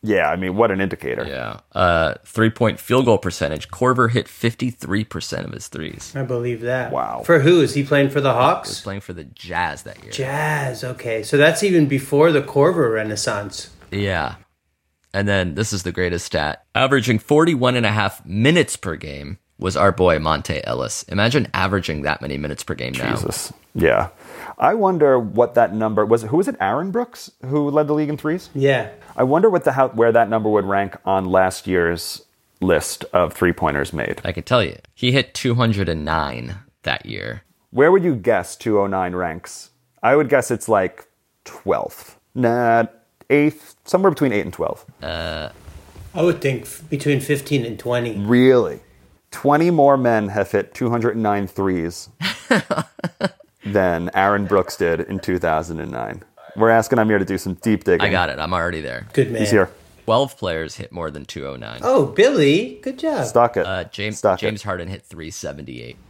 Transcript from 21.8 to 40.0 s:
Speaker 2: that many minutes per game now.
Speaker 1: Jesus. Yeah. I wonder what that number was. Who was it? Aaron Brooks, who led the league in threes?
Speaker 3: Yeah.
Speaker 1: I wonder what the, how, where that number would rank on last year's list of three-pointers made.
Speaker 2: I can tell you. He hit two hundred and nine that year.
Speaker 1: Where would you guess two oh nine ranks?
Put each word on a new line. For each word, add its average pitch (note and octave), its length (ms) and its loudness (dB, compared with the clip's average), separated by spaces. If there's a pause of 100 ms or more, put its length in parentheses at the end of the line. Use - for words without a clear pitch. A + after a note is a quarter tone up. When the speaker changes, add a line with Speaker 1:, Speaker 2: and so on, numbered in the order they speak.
Speaker 2:
that D2 200 -4
many C#2 160 -6
minutes D2 240 -8
per - 120 -6
game B1 180 -8
now. B1 240 -4
Speaker 1:
Jesus. - 360 -6 (220)
Yeah. C#2+ 360 2 (460)
I D#3+ 180 2
wonder E3+ 440 4
what A2+ 360 2
that G#2+ 200 4
number G#2+ 320 0
was. A2+ 160 2
Who A2+ 140 -2
was F#3+ 100 2
it? C#4+ 140 -4
Aaron C3+ 320 -2
Brooks, A#3+ 380 -8 (160)
who C#3+ 240 0
led D3+ 180 2
the D3+ 60 2
league D3+ 140 0
in D3+ 80 -4
threes? D#3 380 -6
Speaker 3:
Yeah. C3+ 360 2 (260)
Speaker 1:
I C3 80 2
wonder E3 260 4
what F3 140 0
the, C#3+ 80 4
how, C3 160 4
where A#2 240 2
that A2+ 160 4
number A2 200 0
would G#2 160 2
rank G2 400 -2
on F#2+ 200 0
last F#2 420 2
year's E2+ 560 -2 (380)
list F2+ 520 0
of E2+ 200 2
three-pointers D#2 600 0
made. A1+ 320 -6
Speaker 2:
I F2 60 -4
can E2+ 140 -8
tell B2 180 2
you. D#2 140 -6 (180)
He - 160 0
hit C3+ 240 0
two A#2+ 220 0
hundred G#2 320 2
and D#2+ 160 -4
nine D2 520 -4 (260)
that A#1+ 240 -4
year. G#1+ 360 -10 (280)
Speaker 1:
Where C#3+ 200 6
would F#3 140 6
you E3 100 2
guess G2 420 0
two G#2+ 220 0
oh G2 80 2
nine F#2 300 -2
ranks? F2 540 -8 (340)